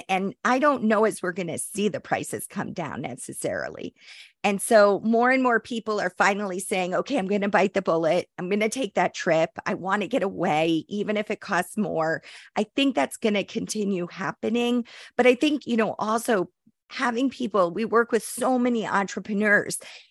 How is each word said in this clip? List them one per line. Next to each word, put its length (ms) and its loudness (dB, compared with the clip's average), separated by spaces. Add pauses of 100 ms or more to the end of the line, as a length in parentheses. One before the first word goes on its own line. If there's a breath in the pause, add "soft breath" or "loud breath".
And 360 -2
I 160 2
don't 240 2
know 220 4
as 140 -2
we're 120 -4
gonna 260 -6
see 300 -2
the 100 -4
prices 480 -6
come 260 -8
down 280 -8
necessarily. 960 -8 (500 loud breath)
And 180 0
so 380 6
more 320 4
and 100 2
more 160 4
people 420 -4
are 160 -2
finally 440 0
saying, 340 -2
"Okay, 240 0
I'm 80 -2
gonna 220 0
bite 260 2
the 80 0
bullet. 460 0 (100)
I'm 100 -6
gonna 200 0
take 260 -6
that 180 2
trip. 380 2 (160)
I 80 -2
wanna 320 -2
get 160 0
away, 640 0
even 300 -4
if 160 -4
it 80 -8
costs 360 -4
more." 460 -2 (320 loud breath)
I 80 0
think 320 0
that's 220 -2
gonna 260 0
continue 640 -4
happening. 800 -2 (300 loud breath)
But 100 4
I 80 8
think, 320 0
you 100 0
know, 220 0
also 500 0 (420)
having 400 0
people, 400 0
we 140 -2
work 260 2
with 140 0
so 340 0
many 260 0
entrepreneurs, 960 0 (320 loud breath)